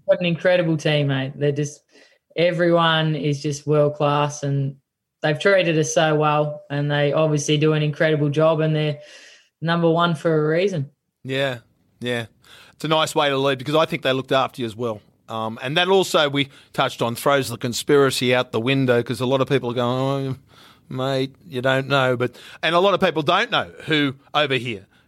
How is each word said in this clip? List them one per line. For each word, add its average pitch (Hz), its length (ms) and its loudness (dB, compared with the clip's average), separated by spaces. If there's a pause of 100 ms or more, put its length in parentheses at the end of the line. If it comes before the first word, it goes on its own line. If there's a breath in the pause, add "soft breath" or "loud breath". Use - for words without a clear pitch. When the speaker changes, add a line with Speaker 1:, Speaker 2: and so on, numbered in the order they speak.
Speaker 1:
got 185 120 2
an 180 80 -2
incredible 170 500 0
team, 151 300 0
mate. 135 280 -4
They're 143 160 0
just, 143 300 -6 (560 soft breath)
everyone 165 760 2
is 147 260 -2
just 147 240 -6
world 147 300 2
class, 147 480 0
and 139 320 -2 (460)
they've 151 180 0
treated 180 400 2
us 151 140 -2
so 156 220 4
well, 151 540 0
and 143 220 -2
they 147 200 2
obviously 151 460 0
do 156 160 2
an 151 80 0
incredible 151 480 0
job, 156 320 2
and 156 140 0
they're 151 240 -2 (600 loud breath)
number 165 280 0
one 170 260 2
for 156 300 0
a 156 100 0
reason. 175 360 -2 (320)
Speaker 2:
Yeah, 131 360 -4 (400)
yeah. 120 280 -4 (460 loud breath)
It's - 120 -10
a - 20 -4
nice 156 280 0
way 151 140 2
to 139 80 0
lead, 135 200 0
because 139 180 -4
I 160 100 2
think 160 180 -6
they 135 100 0
looked 131 180 -4
after 131 300 0
you 117 60 -4
as 104 80 -12
well. 113 260 -8 (260)
Um, 113 340 -8
and 131 140 -4
that 180 140 2
also 180 400 2
we 139 200 -2 (240 loud breath)
touched 131 280 -2
on 117 140 -2
throws 139 340 0
the 117 80 -8
conspiracy 131 760 2
out 123 180 0
the 113 100 -2
window, 127 420 2
'cause 117 160 -6
a 127 60 -4
lot 135 160 2
of 127 80 -2
people 127 220 0
are - 20 -6
going, 131 640 -2
"Oh, - 180 -20 (320 soft breath)
mate, 135 480 -4 (120)
you 131 140 -8
don't 131 260 0
know." 131 280 2
But, 123 240 -4 (240 loud breath)
and 165 120 0
a 175 40 4
lot 196 140 4
of 175 80 0
people 160 220 0
don't 180 280 0
know 120 200 -2 (140)
who 147 300 0 (200 soft breath)
over 147 200 0
here, 113 300 -8 (220 soft breath)